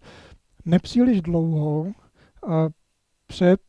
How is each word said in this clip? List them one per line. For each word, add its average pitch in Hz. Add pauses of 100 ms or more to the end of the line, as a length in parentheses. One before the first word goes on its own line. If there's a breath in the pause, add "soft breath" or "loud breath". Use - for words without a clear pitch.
(640 loud breath)
nepříliš 208
dlouho, 160
eh, - (800)
před, 185